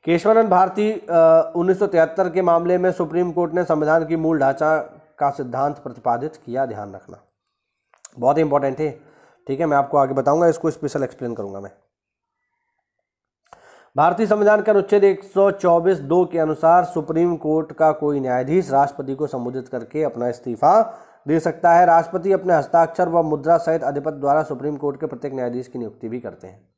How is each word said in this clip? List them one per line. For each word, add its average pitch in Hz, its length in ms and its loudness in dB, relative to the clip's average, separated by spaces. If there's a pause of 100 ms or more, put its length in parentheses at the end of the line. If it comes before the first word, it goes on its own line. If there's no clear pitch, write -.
केशवानंद 214 440 2
भारती, 190 440 2
अ, 165 640 4
उन्नीस 185 220 0
सौ 208 80 0
तिहत्तर 170 440 0
के 180 120 -2
मामले 175 360 2
में 180 140 0
सुप्रीम 175 400 -4
कोर्ट 170 220 -2
ने 175 100 0
संविधान 156 420 0
की 165 100 -4
मूल 160 220 0
ढांचा 147 400 0 (400)
का 143 120 0
सिद्धांत 135 480 -6
प्रतिपादित 123 580 -6
किया, 127 300 -6
ध्यान 104 280 -12
रखना, 90 240 -20 (1000)
बहुत 143 200 2
इंपॉर्टेंट 139 400 0
है। 151 300 -8 (400)
ठीक 135 120 -6
है, 170 60 0
मैं 147 100 0
आपको 143 220 0
आगे 135 160 0
बताऊंगा, 143 320 2
इसको 165 240 0
स्पेशल 147 320 -6
एक्सप्लेन 120 320 -8
करूंगा 101 260 -10
मैं। 95 100 -16 (2250)
भारतीय 175 300 2
संविधान 208 360 2
के 214 80 0
अनुच्छेद 202 340 4
एक 196 200 2
सौ 196 260 2
चौबीस 175 480 2
दो 165 260 2
के 170 140 -4
अनुसार 160 460 2
सुप्रीम 170 520 -2
कोर्ट 156 360 -2
का 156 200 2
कोई 147 280 -2
न्यायाधीश 131 500 -2
राष्ट्रपति 135 440 0
को 147 120 -6
संबोधित 123 420 -8
करके 131 340 -6
अपना 123 260 -4
इस्तीफा 139 540 2 (460)
दे 160 120 2
सकता 170 320 0
है। 175 140 6
राष्ट्रपति 170 460 2
अपने 185 220 0
हस्ताक्षर 165 540 0
व 170 140 2
मुद्रा 156 360 2
सहित 165 240 -2
अधिपति 143 380 -4
द्वारा 143 220 2
सुप्रीम 147 340 -6
कोर्ट 139 240 -6
के 156 60 -6
प्रत्येक 139 260 -10
न्यायाधीश 123 360 -6
की 127 100 -12
नियुक्ति 113 300 -10
भी 120 120 -8
करते - 260 -16
हैं। 101 320 -20